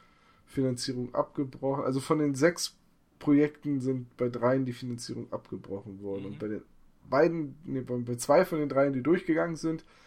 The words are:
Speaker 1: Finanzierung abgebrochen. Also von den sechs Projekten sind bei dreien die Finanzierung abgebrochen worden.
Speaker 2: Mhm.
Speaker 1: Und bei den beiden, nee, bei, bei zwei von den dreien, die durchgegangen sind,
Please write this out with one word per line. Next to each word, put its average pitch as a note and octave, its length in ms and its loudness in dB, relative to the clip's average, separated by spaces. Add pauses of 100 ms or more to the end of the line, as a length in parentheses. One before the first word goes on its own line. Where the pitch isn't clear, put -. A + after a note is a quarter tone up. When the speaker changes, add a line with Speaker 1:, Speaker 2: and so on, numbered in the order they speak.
(460)
Speaker 1:
Finanzierung B2+ 680 -4
abgebrochen. C#3 720 -4
Also C3 160 0
von D#3 180 0
den D3 160 2
sechs D#3+ 420 2 (440)
Projekten D3 600 2
sind B2+ 380 -4
bei B2 100 0
dreien B2 380 2
die A#2+ 80 -4
Finanzierung A#2+ 580 -8
abgebrochen G2 680 -10
worden. G2 220 -6
Speaker 2:
Mhm. - 20 -8
Speaker 1:
Und G#2 140 -10
bei G#2+ 80 -4
den G#2 140 -6 (460)
beiden, D3+ 560 2
nee, C3+ 160 -4
bei, B2 160 -4
bei A#2+ 200 -4
zwei D3+ 280 6
von E3 140 -2
den D3 100 -2
dreien, C#3 240 4
die B2+ 100 -2
durchgegangen E3 540 2
sind, D#3+ 280 -4 (220)